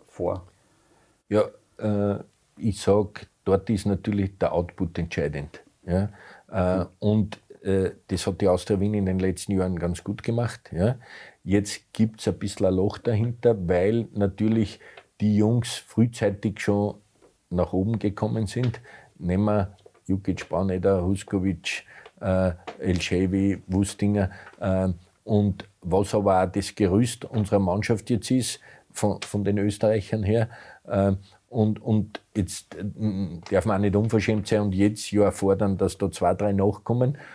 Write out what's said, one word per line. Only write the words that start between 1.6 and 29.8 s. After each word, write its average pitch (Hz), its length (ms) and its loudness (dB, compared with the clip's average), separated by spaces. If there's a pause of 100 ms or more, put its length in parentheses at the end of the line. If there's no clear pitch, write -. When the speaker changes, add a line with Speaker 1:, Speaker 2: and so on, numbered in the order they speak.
Speaker 2:
äh, 104 420 0 (360)
ich 107 240 -4
sag, - 460 2 (180)
dort 98 240 2
ist 110 180 0
natürlich 101 520 -2
der 87 140 0
Output 85 460 -4
entscheidend. 73 600 -6 (240)
Ja? 98 240 0 (420)
Äh, 92 340 0
Speaker 1:
Mhm. - 20 -6 (120)
Speaker 2:
und 107 420 0 (220)
äh, 95 300 0 (160)
das 92 180 -4
hat 95 140 -2
die 104 80 4
Austria 92 320 2
Wien 104 140 0
in 101 120 0
den 95 120 0
letzten 92 340 -2
Jahren 92 260 0
ganz 87 260 -4
gut - 180 -8
gemacht, 117 500 -4
ja. 113 240 2 (480)
Jetzt - 480 0
gibt's - 360 0
ein 87 100 0
bisschen - 280 -2
ein 95 80 4
Loch 95 240 0
dahinter, 117 580 0 (120)
weil 101 460 2
natürlich 107 640 0 (420)
die 104 160 2
Jungs 113 380 2
frühzeitig 110 840 -2
schon 104 340 0 (560)
nach 87 220 0
oben 98 260 0
gekommen 107 480 -2
sind. 123 340 -4 (380)
Nehmen 90 260 0
wir 104 320 0 (300)
Jukic, 95 420 -4
Barneder, 92 560 0
Huskovic, 95 800 -4 (360)
äh, 92 320 0 (260)
Elchevi, 95 880 0
Wustinger, 101 640 0 (300)
äh, 95 280 0 (360)
und 104 440 0 (120)
was - 340 0
aber 98 280 4
auch 90 80 2
das - 240 -4
Gerüst 107 500 2
unserer 104 360 0
Mannschaft 104 500 0
jetzt - 200 -2
ist, 127 300 0 (300)
von, - 320 -2
von 104 220 -4
den 101 140 0
Österreichern 107 640 0